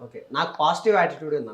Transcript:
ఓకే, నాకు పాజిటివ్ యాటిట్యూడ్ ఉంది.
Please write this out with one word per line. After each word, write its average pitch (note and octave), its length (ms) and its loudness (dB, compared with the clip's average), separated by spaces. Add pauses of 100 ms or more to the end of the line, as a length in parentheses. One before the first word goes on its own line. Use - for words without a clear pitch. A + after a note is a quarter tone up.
ఓకే, - 300 -16
నాకు D#3+ 280 -2
పాజిటివ్ F#3+ 360 4
యాటిట్యూడ్ D#3+ 380 0
ఉంది. C3+ 200 -4